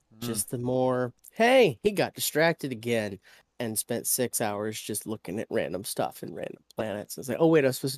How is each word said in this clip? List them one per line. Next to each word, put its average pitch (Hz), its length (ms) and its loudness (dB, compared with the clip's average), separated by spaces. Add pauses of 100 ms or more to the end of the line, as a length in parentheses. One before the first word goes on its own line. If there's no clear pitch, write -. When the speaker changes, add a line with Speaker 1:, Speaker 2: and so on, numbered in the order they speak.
(180)
Speaker 1:
Mm. 117 100 -8
Speaker 2:
just 110 220 -4
the 131 80 -4
more, 127 560 2 (180)
"Hey, 233 500 6
he 208 100 6
got 151 220 0
distracted 151 600 0
again," 107 460 -2 (420)
and 113 180 -2
spent - 260 -4
six - 360 0
hours 104 400 -4
just - 260 -6
looking 107 320 -6
at - 100 -6
random 92 360 -2
stuff - 380 -6
and - 120 -10
random - 260 -10 (140)
planets. 104 420 -6
It's 135 120 -8
like, 120 100 -2
"Oh, 165 80 6
wait, 160 160 6
I 135 40 4
was 127 100 0
supposed 135 200 -4